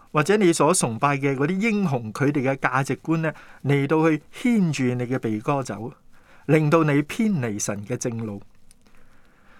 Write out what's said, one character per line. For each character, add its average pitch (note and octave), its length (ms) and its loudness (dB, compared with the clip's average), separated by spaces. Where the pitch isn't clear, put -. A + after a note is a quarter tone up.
或 D3 120 2
者 G3 140 4
你 F3+ 160 4
所 D#3 220 4
崇 A#2 240 -2
拜 C#3+ 180 2
嘅 C#3 180 0
嗰 C#3 120 2
啲 F#3+ 120 -2
英 G3+ 300 0
雄， A#2 240 -4
佢 C#3+ 200 0
哋 C3+ 180 0
嘅 C#3 60 -2
價 C3+ 280 -2
值 C3 120 -2
觀 D#3+ 220 -2
呢， D#3+ 140 -4
嚟 C#3 220 2
到 D#3+ 240 2
去 D3 100 0
牽 G#3 380 2
住 C3+ 100 -2
你 B2 120 -4
嘅 B2+ 120 -2
鼻 A2 220 -2
哥 C#3 220 -2
走， A2+ 300 -10
令 D#3 220 4
到 E3 160 4
你 D3 180 2
偏 A3 300 -2
離 A#2+ 260 -4
神 G#2 280 -6
嘅 B2 100 -4
正 A2+ 300 -6
路。 G2+ 160 -10